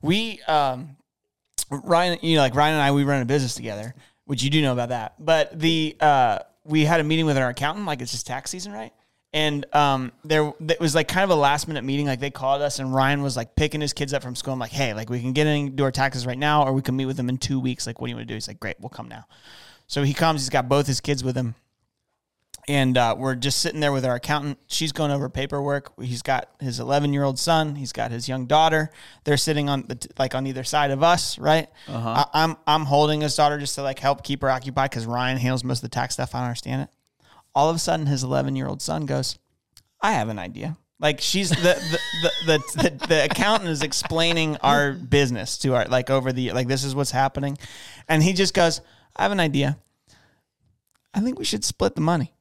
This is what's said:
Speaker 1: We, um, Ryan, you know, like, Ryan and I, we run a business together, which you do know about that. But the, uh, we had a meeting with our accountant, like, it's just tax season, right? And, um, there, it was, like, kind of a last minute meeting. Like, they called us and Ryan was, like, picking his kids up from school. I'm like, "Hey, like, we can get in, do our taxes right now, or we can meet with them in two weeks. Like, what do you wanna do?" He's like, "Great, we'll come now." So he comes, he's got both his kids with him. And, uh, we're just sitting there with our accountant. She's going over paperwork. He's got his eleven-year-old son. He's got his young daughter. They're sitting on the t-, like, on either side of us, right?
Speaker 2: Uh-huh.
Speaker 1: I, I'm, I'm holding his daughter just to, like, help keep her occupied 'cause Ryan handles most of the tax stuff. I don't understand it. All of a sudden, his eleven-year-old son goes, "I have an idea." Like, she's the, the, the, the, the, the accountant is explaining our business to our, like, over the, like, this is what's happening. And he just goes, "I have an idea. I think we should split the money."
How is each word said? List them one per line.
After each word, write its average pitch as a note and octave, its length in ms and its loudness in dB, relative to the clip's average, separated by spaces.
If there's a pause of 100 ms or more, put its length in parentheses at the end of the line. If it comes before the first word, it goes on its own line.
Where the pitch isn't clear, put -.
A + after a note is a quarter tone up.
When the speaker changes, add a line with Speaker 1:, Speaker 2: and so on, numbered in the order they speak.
Speaker 1:
We, G#3 420 0
um, C#3 520 0 (720)
Ryan, E3+ 520 2
you D#3+ 140 4
know, D3+ 60 6
like, B2 140 4
Ryan D3+ 200 4
and D3+ 80 2
I, C#3 80 4
we C#3+ 120 4
run C#3 180 2
a B2 40 -2
business C3 300 0
together, A2 400 -10 (300)
which B2 180 -2
you C#3 60 2
do D#3 120 4
know C#3 100 4
about A#2+ 180 -2
that. A#2+ 300 -6
But D#3 400 2
the, D#3+ 400 0
uh, C3 400 4 (240)
we D3+ 220 2
had E3 160 2
a - 20 0
meeting D#3+ 220 0
with D3 120 2
our C3 120 2
accountant, D3+ 360 -4
like, D3 160 -6
it's A#2+ 120 -10
just C#3 140 -8
tax C3 240 -8
season, F#3+ 200 -12
right? A3 220 -14 (400)
And, D3+ 400 0
um, C3+ 380 2 (140)
there, D3+ 280 2 (140)
it E3 140 2
was, D#3 120 0
like, D#3 140 2
kind F#3+ 160 2
of G3 60 2
a E3+ 100 6
last C#3+ 300 2
minute C#3 160 -4
meeting. C#3 200 0
Like, C3 140 -2
they C#3 120 -4
called C#3 300 0
us C#3+ 180 -2
and C3 140 -4
Ryan C#3 300 2
was, C3 140 -2
like, A#2 180 -6
picking D3+ 240 0
his D3 140 -4
kids C#3 200 -4
up C3+ 80 -2
from B2 140 -8
school. - 180 -6
I'm B2+ 60 -6
like, A2+ 140 -8
"Hey, C3 200 -2
like, A2 160 -8
we B2 120 -4
can B2+ 100 -4
get D3+ 160 4
in, D3 300 0
do C#3 80 2
our C3 60 2
taxes C3 360 0
right B2+ 100 -4
now, D3 280 4
or C3 80 0
we C3+ 80 2
can C3 160 -2
meet C3+ 80 0
with C3 100 -4
them B2+ 140 -2
in B2+ 80 -2
two C3+ 200 -2
weeks. B2+ 300 -4
Like, A#2 140 -10
what B2 60 -6
do - 20 -4
you A#2 80 -8
wanna A2+ 80 -10
do?" A2+ 80 -10
He's G#2+ 160 -8
like, G#2 100 -16
"Great, G2+ 220 -8
we'll - 80 -14
come A#2+ 180 -16
now." A2+ 180 -18 (640)
So C#3+ 160 -2
he C#3 100 2
comes, D#3+ 280 2
he's C3 80 -6
got C3 180 0
both C#3 180 4
his C3+ 140 0
kids C3+ 240 -2
with C3 140 -2
him. A#2+ 180 -4 (1120)
And, C3+ 300 2
uh, A#2 200 4
we're C3 180 -2
just C3+ 240 -2
sitting D#3 200 -2
there C#3+ 140 2
with C3 120 0
our B2 100 0
accountant. C#3+ 420 -4 (100)
She's D#3+ 240 -2
going D3+ 200 -2
over C#3 180 -2
paperwork. C#3 720 -4
He's B2 200 -6
got - 280 -2 (100)
his B2+ 220 -6
eleven-year-old C#3+ 580 0
son. D#3 380 2
He's C3+ 160 -10
got A#2 180 -4
his B2 160 -8
young C3 200 -6
daughter. D#3 440 4 (320)
They're C#3+ 140 2
sitting D3 320 0
on C#3 180 -2
the B2+ 80 -8
t-, - 140 -14 (100)
like, C3 160 0
on C3 100 -2
either C3 200 -6
side C#3+ 260 0
of C#3 120 0
us, E3+ 360 2
right? D3+ 300 2 (180)
Speaker 2:
Uh-huh. A#2 460 0
Speaker 1:
I, D#3 100 4
I'm, D#3+ 140 0 (100)
I'm D#3 160 4
holding D3+ 380 2
his D3 160 -2
daughter D3 220 4
just C#3 160 -6
to, C#3+ 60 -8
like, C3+ 180 -4
help C#3 240 0
keep C#3 180 -4
her C#3 80 0
occupied C3 420 -2
'cause A#2 140 -6
Ryan B2 320 0
handles B2+ 260 0
most B2+ 140 -2
of - 60 -8
the A#2 120 -8
tax B2+ 200 -2
stuff. B2+ 200 -6
I B2 40 -2
don't B2 80 -2
understand B2 340 -6
it. - 80 -8 (640)
All D3 160 4
of E3+ 60 0
a E3 40 -4
sudden, D#3+ 260 0
his C#3 180 0
eleven-year-old C3+ 580 -2
son D#3 240 -4
goes, C3+ 320 -4 (600)
"I G#3+ 140 0
have A2+ 160 0
an G#2+ 100 -6
idea." F#2 380 -10 (240)
Like, D3+ 180 0
she's F#3 300 -2
the, D#3+ 80 2
the, F3 420 2 (220)
the, E3 100 2 (140)
the, D#3 440 0
the, D3 180 -8
the D#3 180 4
accountant G3+ 460 2
is C#3+ 100 -2
explaining D#3+ 760 0
our C#3+ 360 2
business C3 640 0
to C3 180 0
our, A#2 120 2
like, B2+ 220 0
over C3 220 2
the, B2 220 -2
like, B2 160 -2
this C3+ 160 0
is C3+ 100 -4
what's C#3 160 -2
happening. C#3 460 -2 (500)
And D#3 160 4
he F3+ 80 4
just F#3+ 220 2
goes, E3+ 260 2 (380)
"I - 60 0
have G3+ 100 0
an F#3+ 80 0
idea. C#3+ 360 0 (1400)
I G3+ 60 2
think B3 200 0
we - 40 -6
should G#3+ 220 -2
split - 300 0
the D#3+ 60 -2
money." D#3 400 2